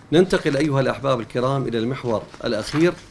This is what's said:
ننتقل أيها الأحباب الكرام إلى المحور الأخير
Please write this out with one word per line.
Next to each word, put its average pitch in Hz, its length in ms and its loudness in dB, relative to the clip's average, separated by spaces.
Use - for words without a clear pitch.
ننتقل 175 460 4
أيها 139 240 2
الأحباب 123 380 0
الكرام 127 480 -2
إلى 117 120 -2
المحور 117 440 -2
الأخير 143 500 0